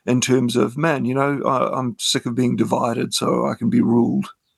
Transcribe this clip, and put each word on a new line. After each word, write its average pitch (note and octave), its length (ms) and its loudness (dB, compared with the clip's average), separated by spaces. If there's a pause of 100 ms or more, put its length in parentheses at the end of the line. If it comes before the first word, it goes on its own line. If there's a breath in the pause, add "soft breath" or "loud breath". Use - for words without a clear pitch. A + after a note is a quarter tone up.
in B2+ 140 2
terms B2 360 2
of, A#2 220 0
"Man, D3 280 0
you B2 80 -2
know, C#3 320 0
I, B2+ 320 0
I'm B2+ 220 -4
sick - 260 -2
of - 80 -4
being B2 220 0
divided B2 580 -2
so - 320 0
I C3 80 -2
can - 160 -2
be A#2+ 120 4
ruled. A#2 460 2 (300)